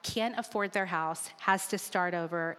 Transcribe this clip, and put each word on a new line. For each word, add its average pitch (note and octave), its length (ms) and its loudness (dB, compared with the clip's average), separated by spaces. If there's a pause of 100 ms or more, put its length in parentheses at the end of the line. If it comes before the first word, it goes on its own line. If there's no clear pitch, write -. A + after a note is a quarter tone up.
can't A3+ 340 -2
afford G3+ 360 0
their F#3+ 120 2
house, D#3+ 440 -2 (100)
has F#3+ 280 4
to G3+ 100 0
start F3+ 360 0
over E3 460 0